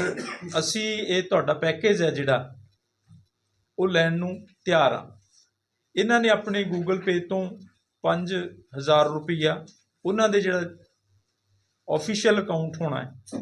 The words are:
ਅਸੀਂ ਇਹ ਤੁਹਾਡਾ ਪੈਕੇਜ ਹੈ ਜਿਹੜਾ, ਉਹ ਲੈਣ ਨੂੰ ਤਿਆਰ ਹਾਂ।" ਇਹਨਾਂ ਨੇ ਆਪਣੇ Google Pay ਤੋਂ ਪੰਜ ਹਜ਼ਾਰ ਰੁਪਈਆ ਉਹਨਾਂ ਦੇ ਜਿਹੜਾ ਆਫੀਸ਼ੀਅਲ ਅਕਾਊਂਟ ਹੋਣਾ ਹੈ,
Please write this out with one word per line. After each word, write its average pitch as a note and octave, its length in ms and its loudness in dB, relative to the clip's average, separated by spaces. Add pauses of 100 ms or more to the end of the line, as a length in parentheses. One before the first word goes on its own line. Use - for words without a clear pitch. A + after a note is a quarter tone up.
(600)
ਅਸੀਂ G#3+ 380 -2
ਇਹ F3+ 260 0
ਤੁਹਾਡਾ D3+ 320 2
ਪੈਕੇਜ E3+ 480 0
ਹੈ D#3 80 2
ਜਿਹੜਾ, C3+ 440 -2 (1200)
ਉਹ F#3 100 2
ਲੈਣ E3 300 2
ਨੂੰ F3+ 300 -6 (180)
ਤਿਆਰ D3+ 280 4
ਹਾਂ।" G#2 180 -8 (840)
ਇਹਨਾਂ A3+ 240 2
ਨੇ A3+ 100 4
ਆਪਣੇ G3+ 340 0
Google F3+ 380 -2
Pay F3 180 0 (100)
ਤੋਂ F#3+ 200 -4 (540)
ਪੰਜ F3 300 0 (440)
ਹਜ਼ਾਰ D3+ 320 4
ਰੁਪਈਆ D#3 560 -2 (400)
ਉਹਨਾਂ G#3+ 240 2
ਦੇ G3+ 120 4
ਜਿਹੜਾ F#3 200 0 (1300)
ਆਫੀਸ਼ੀਅਲ G#3 540 2
ਅਕਾਊਂਟ D#3+ 400 -4
ਹੋਣਾ C3+ 220 -4
ਹੈ, C3 100 -14 (280)